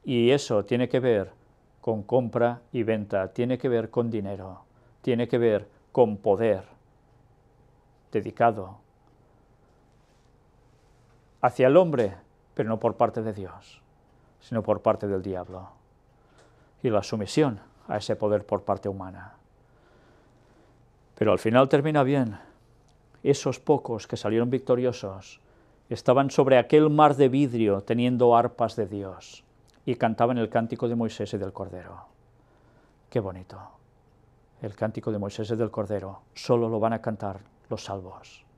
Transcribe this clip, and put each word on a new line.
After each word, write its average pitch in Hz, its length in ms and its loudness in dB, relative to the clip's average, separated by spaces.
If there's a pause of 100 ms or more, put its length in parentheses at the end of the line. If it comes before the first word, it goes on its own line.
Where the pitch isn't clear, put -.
Y 120 280 2
eso 120 340 0
tiene 123 240 -2
que 131 100 0
ver 117 340 0 (480)
con 110 200 -4
compra 120 600 0 (100)
y 123 100 -4
venta, 104 500 -2
tiene 123 280 -4
que 139 100 -4
ver 113 220 -2
con 117 180 -2
dinero, 98 540 -10 (380)
tiene 120 280 -2
que 131 80 0
ver 110 320 2 (240)
con 110 240 2
poder 101 480 0 (1500)
dedicado 104 680 -2 (2500)
hacia 127 260 2
el 139 100 6
hombre, 123 400 2 (360)
pero 117 140 -4
no 110 120 -4
por 113 160 -2
parte 113 280 0
de 110 80 -6
Dios, 98 500 -16 (600)
sino 113 200 -4
por 101 200 0
parte 107 260 0
del 98 140 -4
diablo. 92 480 -10 (1120)
Y 131 60 0
la 104 120 2
sumisión 110 600 -2 (260)
a - 80 -4
ese 107 220 -4
poder 104 280 0
por 101 180 -4
parte 98 260 -4
humana. 95 460 -12 (1800)
Pero 107 160 2
al 92 80 2
final 127 300 4
termina 147 340 2
bien. 127 340 0 (840)
Esos 135 380 0
pocos 120 440 -2
que - 120 -8
salieron 113 320 0
victoriosos 120 920 -4 (500)
estaban 131 400 2
sobre 131 280 6
aquel 151 320 6
mar 151 260 6
de 131 140 6
vidrio 117 540 2
teniendo 120 520 4
arpas 117 400 0
de 110 120 -2
Dios 95 580 -14 (400)
y 123 100 -2
cantaban 120 420 0
el 113 120 -2
cántico 117 400 -2
de 120 60 -2
Moisés 110 380 -4
y 107 40 -6
del 95 160 -8
Cordero. 92 520 -14 (1040)
Qué 120 120 -2
bonito. 92 360 -12 (1040)
El 104 140 -12
cántico 110 360 -6
de 107 60 -4
Moisés 101 340 -8
y 117 40 0
del 110 160 -2
Cordero 101 500 -6 (120)
solo 117 340 0
lo 113 140 -2
van 113 100 2
a 113 100 -4
cantar 104 380 -8 (300)
los 110 160 -8
salvos. - 600 -14 (120)